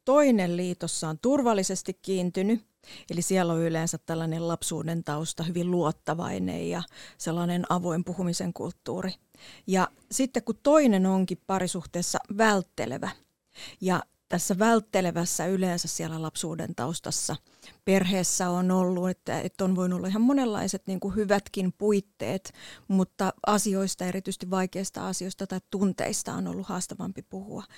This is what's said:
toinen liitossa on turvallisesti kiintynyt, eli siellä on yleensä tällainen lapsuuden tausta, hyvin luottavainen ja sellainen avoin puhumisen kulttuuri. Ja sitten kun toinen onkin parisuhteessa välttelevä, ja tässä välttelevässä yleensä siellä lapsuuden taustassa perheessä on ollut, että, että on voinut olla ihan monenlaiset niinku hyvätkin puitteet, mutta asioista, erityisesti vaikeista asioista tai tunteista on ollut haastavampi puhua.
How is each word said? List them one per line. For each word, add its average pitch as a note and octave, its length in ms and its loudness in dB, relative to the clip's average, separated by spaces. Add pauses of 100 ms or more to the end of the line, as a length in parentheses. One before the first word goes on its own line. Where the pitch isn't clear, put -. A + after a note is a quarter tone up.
toinen A#3+ 520 6
liitossa F3 520 -4
on D#3 100 -4
turvallisesti G#3+ 840 2
kiintynyt, F#3+ 640 0 (460)
eli E3+ 120 -2
siellä F3+ 300 2
on E3 80 2
yleensä E3 380 0
tällainen E3 500 -4
lapsuuden E3 560 -4
tausta, D#3 380 -4
hyvin F3 280 -2
luottavainen E3+ 1000 -2
ja E3+ 120 -4 (360)
sellainen F3 500 -2
avoin F3 360 0
puhumisen F3 480 -2
kulttuuri. F3+ 580 -6 (560)
Ja F#3 220 2 (220)
sitten B3+ 340 0
kun A3+ 180 -4
toinen C4 440 6
onkin F#3+ 400 2
parisuhteessa F3+ 720 -2 (200)
välttelevä, F#3+ 720 0 (720)
ja F#3 220 2 (260)
tässä F3 300 0
välttelevässä F#3 880 2
yleensä F#3 420 0
siellä D#3+ 340 -6
lapsuuden E3 520 -6
taustassa - 640 -4 (480)
perheessä F#3 640 2
on F3+ 200 2
ollut, F#3 400 2
että, D#3 300 -6
että - 240 -4
on F#3 120 2
voinut F3+ 200 0
olla F3 120 -4
ihan G#3+ 140 2
monenlaiset A3+ 640 2
niinku F#3 240 -4
hyvätkin G3 680 0
puitteet, G3 720 -2 (360)
mutta F#3+ 440 2 (140)
asioista, G3 580 2
erityisesti F#3 460 -6
vaikeista F#3+ 580 -2
asioista F#3 380 -6
tai F#3 140 -6 (100)
tunteista - 600 0
on - 160 -4
ollut F#3 200 -6
haastavampi F#3 540 -8
puhua. G3 420 -12 (140)